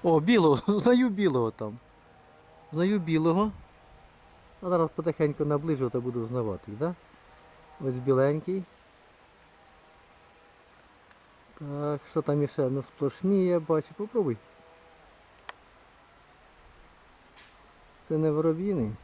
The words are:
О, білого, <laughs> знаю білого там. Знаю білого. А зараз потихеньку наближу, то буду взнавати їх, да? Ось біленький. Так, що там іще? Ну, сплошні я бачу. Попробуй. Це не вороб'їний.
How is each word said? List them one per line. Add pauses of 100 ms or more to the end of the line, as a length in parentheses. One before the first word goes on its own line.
О,
білого,
<laughs>
знаю
білого
там. (920)
Знаю
білого. (1080)
А
зараз
потихеньку
наближу,
то
буду
взнавати
їх,
да? (840)
Ось
біленький. (3000)
Так, (100)
що
там
іще?
Ну,
сплошні
я
бачу.
Попробуй. (3750)
Це
не
вороб'їний. (140)